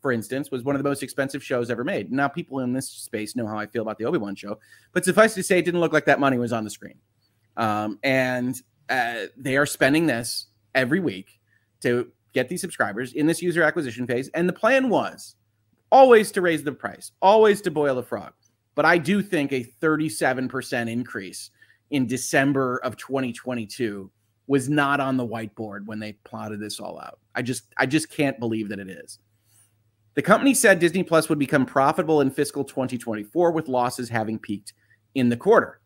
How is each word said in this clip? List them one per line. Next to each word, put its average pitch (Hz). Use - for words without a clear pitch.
for 139
instance, 127
was 123
one 139
of 139
the 143
most 139
expensive 139
shows 123
ever 117
made. 131
Now, 139
people 139
in 123
this 131
space -
know 117
how 107
I 107
feel 113
about 107
the 110
Obi-Wan 113
show, 104
but 180
suffice 214
to 185
say, 185
it 165
didn't 175
look 160
like 151
that 143
money 135
was 120
on 110
the 107
screen. -
Um, 107
and, 127
uh, 117
they 135
are 147
spending 147
this 117
every 131
week 101
to 123
get 127
these 180
subscribers 120
in 147
this 160
user 170
acquisition 131
phase. 127
And 170
the 180
plan 262
was 113
always 240
to 196
raise 165
the 143
price, -
always 208
to 170
boil 147
the 123
frog. 98
But 147
I 170
do 180
think 151
a 127
thirty-seven 147
percent 123
increase 113
in 135
December 135
of 104
twenty 131
twenty-two 110
was 135
not 143
on 131
the 127
whiteboard 107
when 107
they 107
plotted 107
this 104
all 87
out. -
I 127
just, 123
I 135
just 151
can't 139
believe 110
that 101
it 95
is. -
The 143
company 240
said 196
Disney 175
Plus 160
would 151
become 135
profitable 151
in 135
fiscal 143
twenty 131
twenty-four, 117
with 160
losses 127
having 110
peaked -
in 127
the 120
quarter. -